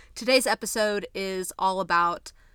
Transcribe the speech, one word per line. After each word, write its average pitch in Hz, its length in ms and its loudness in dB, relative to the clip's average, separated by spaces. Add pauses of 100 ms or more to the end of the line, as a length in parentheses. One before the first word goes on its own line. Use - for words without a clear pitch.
(140)
today's 254 320 2
episode 214 680 -2
is 190 440 -6
all 190 220 0
about 175 520 0 (220)